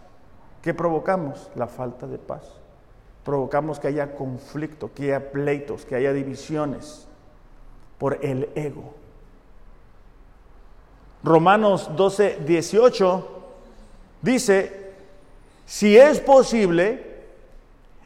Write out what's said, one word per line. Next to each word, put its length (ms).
¿qué 120
provocamos? 840
La 120
falta 400
de 100
paz. 440
Provocamos 540
que 80
haya 260
conflicto, 800
que 120
haya 260
pleitos, 520
que 120
haya 180
divisiones 920
por 260
el 300
ego. 400
Romanos 720
doce 500
dieciocho 840
dice, 720
"Si 320
es 220
posible, 960